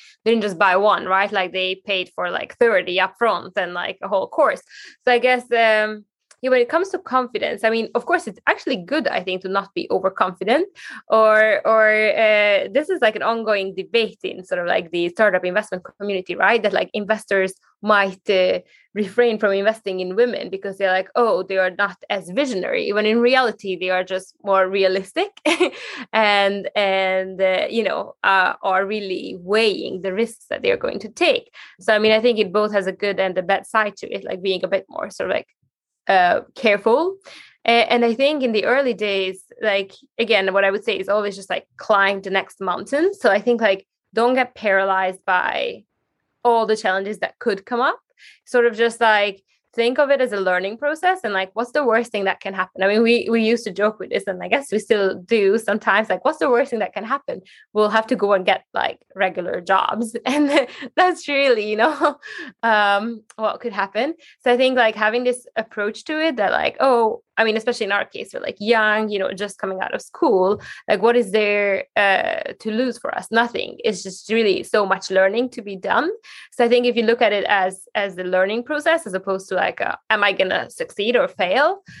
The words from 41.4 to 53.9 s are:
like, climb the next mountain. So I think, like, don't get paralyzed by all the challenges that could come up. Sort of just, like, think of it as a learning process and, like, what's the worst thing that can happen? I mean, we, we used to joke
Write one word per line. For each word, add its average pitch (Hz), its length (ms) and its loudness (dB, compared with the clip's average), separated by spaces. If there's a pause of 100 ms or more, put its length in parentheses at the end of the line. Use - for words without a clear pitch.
like, - 160 -6 (120)
climb 196 420 2
the 196 100 -10
next 190 300 -4
mountain. 269 540 -2
So - 160 2
I 208 100 2
think, 240 200 0
like, 196 260 0 (260)
don't 240 220 2
get 254 200 -2
paralyzed 190 680 0
by - 600 -2 (600)
all 233 220 4
the 214 100 2
challenges 196 440 -2
that - 180 -6
could 196 260 -2
come 240 160 -4
up. 320 200 0 (440)
Sort 240 220 2
of 226 100 0
just, 226 240 0
like, 208 420 2 (320)
think 240 240 0
of 285 120 4
it 269 100 2
as 233 120 0
a 208 80 -4
learning 185 360 0
process 311 480 0
and, 208 80 -2
like, 190 220 -2
what's 240 180 -4
the 302 120 0
worst 233 280 0
thing 202 120 -2
that 190 160 -2
can 190 120 -8
happen? 185 300 -4
I 190 60 4
mean, 214 140 4
we, 233 280 2
we 226 120 2
used 226 220 0
to 202 80 -8
joke 208 260 0